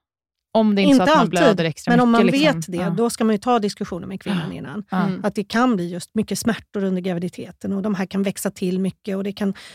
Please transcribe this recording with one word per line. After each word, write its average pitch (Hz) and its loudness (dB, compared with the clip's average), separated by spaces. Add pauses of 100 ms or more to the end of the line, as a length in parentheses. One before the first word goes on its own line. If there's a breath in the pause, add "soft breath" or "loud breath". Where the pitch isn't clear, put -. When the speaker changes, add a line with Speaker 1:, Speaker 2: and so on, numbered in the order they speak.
(560)
Speaker 1:
Om 214 4
det 196 2
inte 233 6
är - 6
så 240 4
Speaker 2:
Inte 185 4
Speaker 1:
att 311 6
man 302 6
Speaker 2:
alltid, 214 2
Speaker 1:
blöder 175 4
extra 165 -4
Speaker 2:
men 240 6
om 240 4
Speaker 1:
mycket, 233 4
Speaker 2:
man 254 4
Speaker 1:
liksom. 277 4
Speaker 2:
vet 160 -8
det, 175 -8
Speaker 1:
Ja. 175 -2
Speaker 2:
då 226 0
ska 226 -4
man 220 2
ju 208 -2
ta 240 2
diskussionen 190 -6
med 190 -10
kvinnan 185 -4
Speaker 1:
Ja. 175 -10
Speaker 2:
innan. 196 -10
Speaker 1:
Ja. 185 0
Speaker 3:
Mm. 185 -4
Speaker 2:
Att 202 -2
det 202 -4
kan 240 2
bli 175 -4
just 175 -10
mycket 208 -2
smärtor 208 -4
under 190 -2
graviditeten 180 -6
och 196 -4
de 208 -2
här 185 -4
kan 196 -4
växa 196 -4
till 185 -4
mycket 190 -4
och 196 -6
det 196 -6
kan, 196 -4 (200 loud breath)